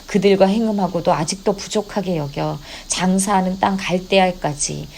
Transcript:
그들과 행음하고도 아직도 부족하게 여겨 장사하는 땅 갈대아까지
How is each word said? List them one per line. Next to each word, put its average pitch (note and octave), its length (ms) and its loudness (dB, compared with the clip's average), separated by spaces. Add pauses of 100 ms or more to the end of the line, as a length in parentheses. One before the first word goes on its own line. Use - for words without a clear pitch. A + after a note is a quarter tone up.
그들과 G3 400 4
행음하고도 G3 680 0
아직도 E3 420 -2
부족하게 G3+ 640 -4
여겨 D3+ 400 -4 (300)
장사하는 F#3 720 0
땅 G3 180 2
갈대아까지 F3 1200 0